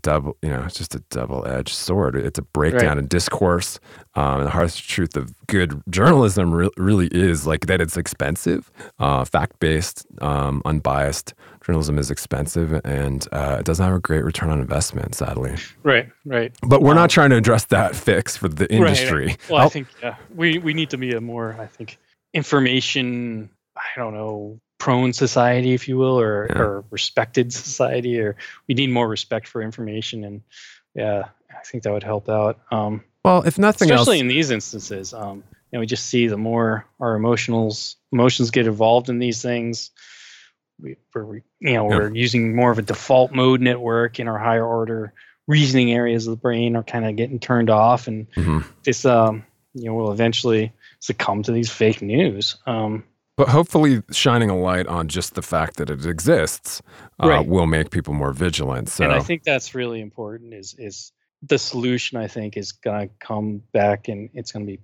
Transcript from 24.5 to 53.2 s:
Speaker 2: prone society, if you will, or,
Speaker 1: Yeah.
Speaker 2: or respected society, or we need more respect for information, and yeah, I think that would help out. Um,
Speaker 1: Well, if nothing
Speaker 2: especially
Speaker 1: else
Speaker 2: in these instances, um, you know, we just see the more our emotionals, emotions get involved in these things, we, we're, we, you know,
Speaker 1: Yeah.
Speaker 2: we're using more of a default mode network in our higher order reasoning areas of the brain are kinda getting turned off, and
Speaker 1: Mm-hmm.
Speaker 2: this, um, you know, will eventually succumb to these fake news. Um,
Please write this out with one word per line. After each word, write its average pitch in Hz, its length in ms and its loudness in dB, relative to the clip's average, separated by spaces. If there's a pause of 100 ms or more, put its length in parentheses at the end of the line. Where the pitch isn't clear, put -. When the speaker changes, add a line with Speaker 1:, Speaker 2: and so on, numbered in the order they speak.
Speaker 2:
prone 127 340 2
society, 127 640 2
if 127 140 -4
you 127 100 -2
will, 131 200 2
or, 107 320 0
Speaker 1:
Yeah. - 120 -2
Speaker 2:
or 101 280 -2
respected 120 640 -2
society, 123 680 -4
or 104 180 -2 (300)
we - 80 -2
need 135 160 0
more 120 180 2
respect 110 380 -6
for 117 160 -10
information, 110 640 -10
and 104 160 -14 (540)
yeah, 104 300 -4 (260)
I - 140 -20
think 117 200 -12
that 104 80 -2
would 104 100 -4
help 104 260 -6
out. 107 300 0 (120)
Um, 107 340 -4 (200)
Speaker 1:
Well, 180 180 4
if - 160 0
nothing 208 320 4
Speaker 2:
especially 131 260 6
Speaker 1:
else 147 60 2
Speaker 2:
in 123 60 0
these 139 220 0
instances, 104 640 -6
um, 101 320 -12 (260)
you 127 60 -8
know, 117 40 -4
we 113 60 -4
just 120 200 -6
see 120 220 2
the 104 100 -2
more 110 480 0 (120)
our 113 200 -2
emotionals, 113 800 -2 (160)
emotions 123 380 2
get 117 160 2
involved 113 440 4
in 120 80 -2
these 120 240 -4
things, 117 480 -6 (880)
we, 139 160 -14 (180)
we're, 110 120 -6
we, 110 160 -14 (180)
you 139 140 0
know, 107 160 0
Speaker 1:
Yeah. 104 80 4
Speaker 2:
we're 107 160 0
using 117 420 0
more 123 140 6
of 110 80 2
a 107 40 -2
default 127 500 2
mode 127 280 4
network 120 580 0
in 117 100 -6
our 110 100 -4
higher 113 260 0
order 113 480 -4 (340)
reasoning 135 460 4
areas 117 340 0
of 113 40 -4
the 113 100 -6
brain 117 360 0
are 113 60 -2
kinda 110 300 -4
getting 117 260 -4
turned 117 300 2
off, 113 400 4
and 107 240 -8
Speaker 1:
Mm-hmm. 78 280 2 (240)
Speaker 2:
this, 127 200 -2
um, 113 400 4 (300)
you 120 100 -12
know, 113 100 -6
will 113 180 -2
eventually 113 600 0 (280)
succumb - 420 -4
to 117 100 -2
these 113 180 0
fake 110 300 2
news. 110 560 0 (100)
Um, 110 380 -4 (320)